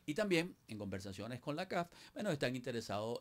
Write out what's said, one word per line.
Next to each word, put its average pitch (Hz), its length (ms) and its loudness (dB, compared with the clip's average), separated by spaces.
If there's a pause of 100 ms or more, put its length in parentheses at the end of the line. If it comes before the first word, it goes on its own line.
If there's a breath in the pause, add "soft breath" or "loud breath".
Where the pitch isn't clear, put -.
Y 151 80 0
también, 185 400 4 (140)
en 107 100 -6
conversaciones 101 640 -4
con 147 160 -2
la 185 100 -2
caf, 175 240 0 (240 loud breath)
bueno, 214 160 0
están 139 240 2
interesados, 117 680 -2